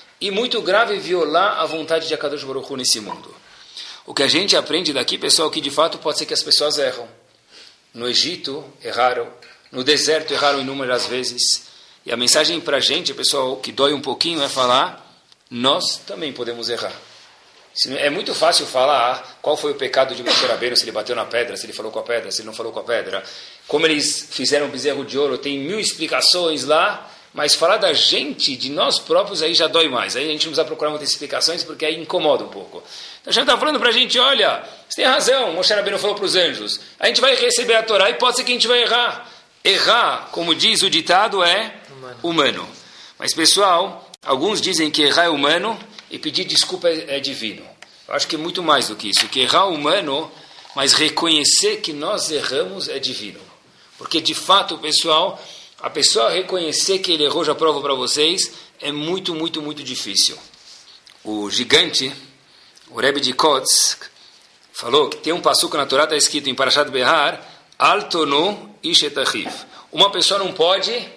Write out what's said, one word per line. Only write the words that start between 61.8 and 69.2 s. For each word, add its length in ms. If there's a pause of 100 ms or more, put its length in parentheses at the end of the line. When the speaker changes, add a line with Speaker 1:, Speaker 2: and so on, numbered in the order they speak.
Speaker 1:
o 100
Rebbe 220
de 100
Kotsk, 720 (680)
falou 340
que 100
tem 160
um 60
passuco 380
na 80
Torá, 220
tá 80
escrito 340
em 60
Parashat 340
Behar, 500 (380)
"Al 320
tonu 720
ish 200
et 160
achiv." 320 (400)